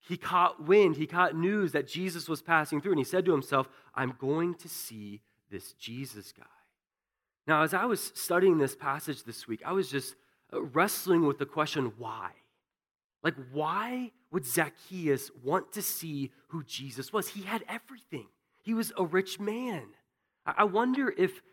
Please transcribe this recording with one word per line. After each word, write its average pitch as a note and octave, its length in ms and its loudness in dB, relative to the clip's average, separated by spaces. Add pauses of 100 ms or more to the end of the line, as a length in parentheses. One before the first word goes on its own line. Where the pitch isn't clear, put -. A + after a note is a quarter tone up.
he F3 160 -6
caught F3 480 2
wind, F3+ 320 8
he D#3 100 -2
caught E3+ 300 2
news F#3 360 2
that C#3+ 140 0
Jesus E3+ 420 -6
was D#3 140 -4
passing D#3 380 2
through, F#3+ 120 0
and D#3 60 4
he C3 60 2
said F3+ 200 0
to F3+ 80 4
himself, C3+ 360 2 (260)
"I'm B2+ 240 -2
going E3 380 -2
to - 120 -20
see G#2 540 -12 (280)
this G2 240 -14
Jesus A#2 580 -12
guy." - 120 -20 (1000)
Now, D#3 160 4
as D#3 100 2
I G3 120 0
was A#3 300 -2
studying F3 440 4
this C3+ 160 2
passage C#3+ 500 -6
this - 220 -14
week, A2+ 180 -6
I E3+ 80 -6
was F#3 180 -2
just, C#3 260 -4 (360)
uh, - 100 -4
wrestling E3 640 4
with C#3 120 2
the C#3 80 -2
question, D3 520 -2
why? A2 320 -8 (920)
Like, D#3+ 120 0 (180)
why G#3+ 580 -4 (200)
would E3 140 -2
Zacchaeus D#3 880 -2 (120)
want E3 300 0
to G#3 100 -6
see D3 500 -6 (160)
who D#3 160 -6
Jesus C3 480 -10
was? G#3 160 0
He G3+ 140 -12
had G3+ 260 -6
everything. G#3 580 -12 (360)
He A3+ 120 -2
was A3 240 -2
a F#3+ 60 2
rich F#3 360 0
man. G#3 440 -4 (600)
I, D3 140 -4
I G#3 60 8
wonder B3 520 2
if, - 260 2 (100)